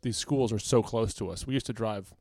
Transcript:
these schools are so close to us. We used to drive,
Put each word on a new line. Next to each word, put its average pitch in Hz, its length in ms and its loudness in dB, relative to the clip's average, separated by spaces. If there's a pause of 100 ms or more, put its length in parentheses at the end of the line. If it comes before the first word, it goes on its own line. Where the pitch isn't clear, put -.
these 117 140 -2
schools 131 360 2
are 101 60 0
so 113 240 4
close 113 320 0
to 95 160 -6
us. 87 160 -8
We 131 80 -2
used 135 120 0
to 123 60 -4
drive, 107 480 -4